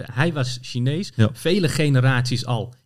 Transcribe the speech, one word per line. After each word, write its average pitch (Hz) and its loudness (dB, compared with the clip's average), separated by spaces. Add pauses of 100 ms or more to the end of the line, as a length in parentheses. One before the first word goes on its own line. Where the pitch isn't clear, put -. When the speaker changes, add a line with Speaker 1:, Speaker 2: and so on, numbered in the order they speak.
(120)
Speaker 1:
hij 151 0
was 131 -4
Chinees, 139 -4
Speaker 2:
Ja. 110 4
Speaker 1:
vele 175 0
generaties 131 2
al 113 -4 (120)